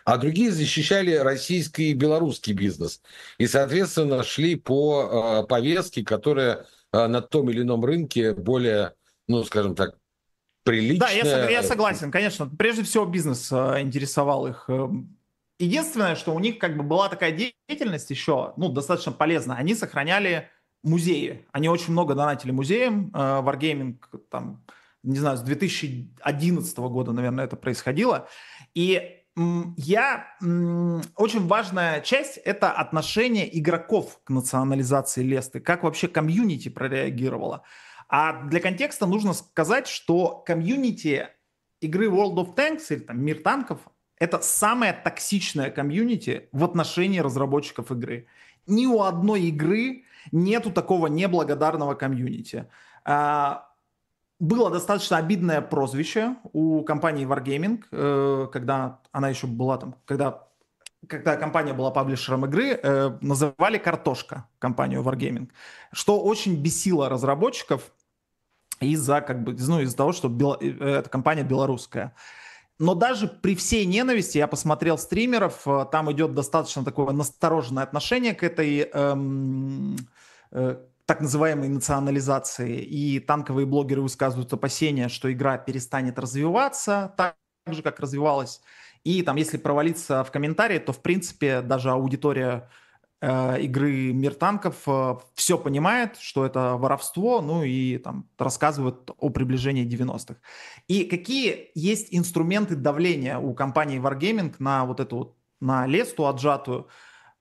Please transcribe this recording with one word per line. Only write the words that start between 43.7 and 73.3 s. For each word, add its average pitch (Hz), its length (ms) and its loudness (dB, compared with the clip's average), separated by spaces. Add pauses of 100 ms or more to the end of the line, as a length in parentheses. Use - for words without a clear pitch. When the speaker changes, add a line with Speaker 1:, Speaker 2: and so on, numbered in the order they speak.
Speaker 2:
это 165 220 2
самое 214 520 2
токсичное - 760 -4
комьюнити 165 840 -2
в 135 100 2
отношении 175 560 0
разработчиков 139 720 -2
игры. 120 340 -6 (400)
Ни 220 220 2
у 226 140 4
одной 190 420 2
игры 175 600 0 (260)
нету 202 400 2
такого 170 360 0
неблагодарного 151 880 0
комьюнити. 131 720 -6 (400)
А, 147 640 0 (720)
было 202 300 2
достаточно 180 480 0
обидное 165 440 2
прозвище 151 760 -2 (180)
у 156 300 2
компании 147 440 0
Wargaming, 143 640 -2
э, 139 600 2
когда 131 480 -4 (120)
она 139 180 -2
ещё 131 180 -4
была 127 300 0
там, 127 180 -12 (100)
когда, 139 420 -2 (600)
когда 151 280 -2
компания 151 380 -2
была 131 180 -2
паблишером 131 540 0
игры, 226 360 0
э, 139 400 2
называли 147 560 2
«Картошка» 139 680 -2 (120)
компанию 131 440 0
Wargaming, 131 460 -2 (420)
что 202 300 2
очень 202 340 2
бесило 151 540 0
разработчиков 139 840 0 (880)
из-за, 143 420 2
как 127 220 -6
бы, 120 160 -4
ну, 156 220 2
из-за 127 140 -2
того, 139 160 2
что 143 160 -2
бел-, 131 320 2
э, 139 400 -2
эта - 100 -6
компания 139 340 0
белорусская. 127 720 -2 (640)
Но 170 140 4
даже 214 340 0
при - 280 0